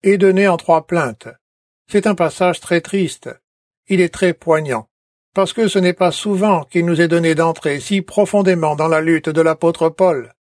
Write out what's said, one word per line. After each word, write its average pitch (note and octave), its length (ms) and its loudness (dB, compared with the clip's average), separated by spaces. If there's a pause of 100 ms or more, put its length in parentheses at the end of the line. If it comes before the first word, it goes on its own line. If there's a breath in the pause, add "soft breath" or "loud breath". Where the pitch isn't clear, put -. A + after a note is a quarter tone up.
est G3 160 2
donné G3 300 4
en F3 80 2
trois D#3+ 300 0
plaintes. C#3+ 420 -4 (600)
C'est G3+ 160 0
un G#3+ 80 0
passage F3 460 0
très E3+ 200 -2
triste. E3+ 500 -6 (560)
Il F#3+ 140 2
est E3+ 120 0
très F3 220 0
poignant, D3+ 540 -2 (440)
parce F#3+ 200 0
que A3 160 0
ce G3 100 -2
n'est F3+ 160 2
pas F3+ 180 0
souvent F#3+ 520 -2
qu'il E3+ 200 -2
nous E3+ 160 0
est E3+ 80 2
donné E3 260 0
d'entrer D#3 460 -2
si G3 220 -4
profondément F#3 760 0
dans D#3 120 -2
la D#3 120 2
lutte D#3+ 300 0
de D#3 100 0
l'apôtre E3 480 0
Paul, D#3+ 460 -2 (160)